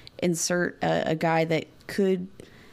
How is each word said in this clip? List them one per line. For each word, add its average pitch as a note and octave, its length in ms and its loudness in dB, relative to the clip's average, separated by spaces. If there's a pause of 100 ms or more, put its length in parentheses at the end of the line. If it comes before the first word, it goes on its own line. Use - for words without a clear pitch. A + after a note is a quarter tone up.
(200)
insert F3 640 0
a, E3 280 0
a D#3+ 40 2
guy E3 300 2
that D#3+ 200 0 (220)
could, F#3+ 400 0 (460)